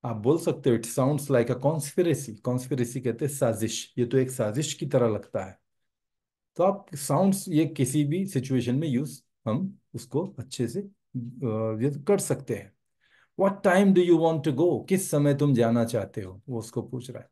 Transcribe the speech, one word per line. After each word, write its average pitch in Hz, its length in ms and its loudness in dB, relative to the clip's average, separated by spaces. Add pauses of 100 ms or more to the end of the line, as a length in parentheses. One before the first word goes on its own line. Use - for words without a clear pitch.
आप 117 120 -4
बोल 127 220 2
सकते - 320 0
हो, 113 60 4
"It 113 80 -4
sounds 139 460 -2
like 120 200 4
a 123 160 -2
conspiracy।" 156 760 -2
कॉन्स्पिरेसी 123 600 -4
कहते 117 240 -4
हैं 139 80 -4
साजिश, 113 680 -2
ये 120 80 2
तो 131 120 2
एक 131 120 0
साजिश 120 440 -4
की 160 120 -8
तरह 127 220 2
लगता 104 360 -4
है। 95 140 -18 (960)
तो 170 80 2
आप 196 300 0
साउंड्स, 185 540 0
ये 160 180 2
किसी 147 380 0
भी 175 220 -2
सिचुएशन 123 480 -2
में 156 140 -2
यूज़, 135 340 -4 (260)
हम 170 300 -4 (160)
उसको 160 440 -6
अच्छे 123 300 -6
से, 143 120 -6
अ, 202 80 -12 (920)
ये 139 220 -2
कर 202 160 2
सकते - 360 -4
हैं। 98 180 -12 (680)
"What 196 260 0
time 190 280 6
do 175 160 6
you 165 100 8
want 160 280 2
to 131 80 0
go?" 160 320 2
किस 190 220 0
समय 143 240 4
तुम 143 200 2
जाना 117 300 4
चाहते 107 360 -4
हो, 95 280 -14
वो 120 100 -6
उसको 110 240 -8
पूछ 127 280 -10
रहा - 120 -14
है। - 100 -20